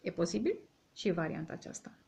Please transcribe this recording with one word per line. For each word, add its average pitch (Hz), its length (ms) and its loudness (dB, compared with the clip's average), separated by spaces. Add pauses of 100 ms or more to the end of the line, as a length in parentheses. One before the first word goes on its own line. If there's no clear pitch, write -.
E 165 100 -4
posibil 214 480 2 (340)
și - 180 0
varianta 160 420 0
aceasta. - 560 -12